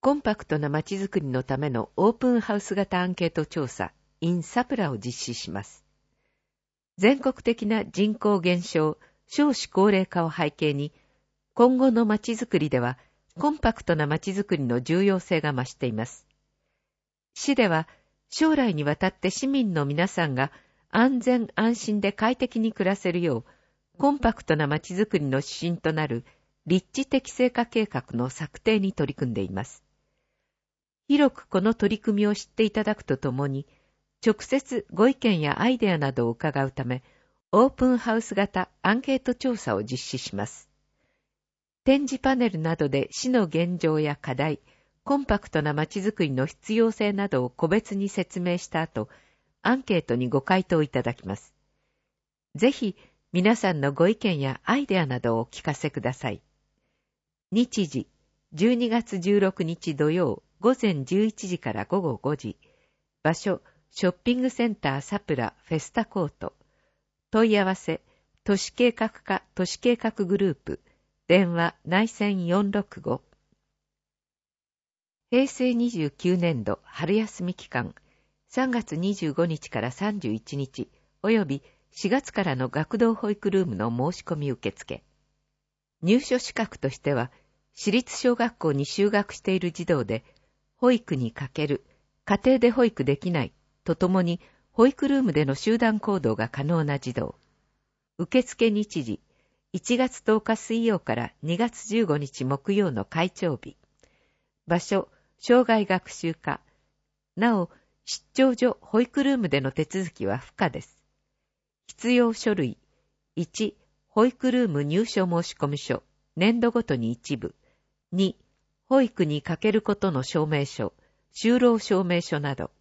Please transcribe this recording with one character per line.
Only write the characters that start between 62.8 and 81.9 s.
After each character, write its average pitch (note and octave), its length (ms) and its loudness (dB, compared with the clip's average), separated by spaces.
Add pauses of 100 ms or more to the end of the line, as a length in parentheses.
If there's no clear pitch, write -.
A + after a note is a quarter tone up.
場 D#3+ 120 2
所、 - 260 -2 (300)
シ - 160 -2
ョ F3+ 60 4
ッ - 0 -
ピ B3 240 0
ン B3+ 60 -2
グ C4 60 2
セ A#3+ 200 0
ン G#3+ 60 -2
タ C#3 240 -4
ー - 40 -6
サ G3+ 180 -6
プ D3+ 160 -4
ラ A#2+ 180 -4 (100)
フ - 100 -6
ェ D#3+ 60 0
ス - 100 -16
タ A3+ 160 -2
コ F3 200 -4
ー - 40 -6
ト。 - 240 -12 (760)
問 A3 200 4
い G#3 80 4
合 G3 80 4
わ F#3+ 80 2
せ、 - 260 -6 (420)
都 G3+ 140 2
市 - 160 -6
計 A#3+ 200 4
画 A3 180 -2
課 - 320 -6 (120)
都 F#3 120 -2
市 - 140 -10
計 A#3+ 160 4
画 A3 160 -4
グ G3 260 0
ル G3 160 2
ー - 20 -20
プ。 - 240 -10 (460)
電 F3+ 260 6
話、 E3+ 220 0 (100)
内 G3 240 2
線 G3 380 -2
四 G3 240 2
六 G3+ 320 -6
五。 - 200 -4 (2000)
平 B3+ 160 4
成 B3+ 280 0
二 A#3+ 160 0
十 D#3+ 200 -2
九 F3+ 280 0
年 E3 260 0
度 G#2 200 -4
春 E3 320 -2
休 G#3+ 260 -4
み F3+ 120 -6
期 - 140 -20
間、 A2+ 260 -6 (540)
三 C4 220 -2
月 A#3 260 -4
二 F#3+ 180 -2
十 D#3 200 -4
五 E3 100 2
日 D#3+ 240 -6
か A2+ 140 -4
ら B2 80 -4
三 G#3 300 -6
十 B2 120 -4
一 A#2 240 -8
日、 C3+ 320 -8 (340)
お G3+ 80 0
よ A3 140 4
び C#3 180 -6 (360)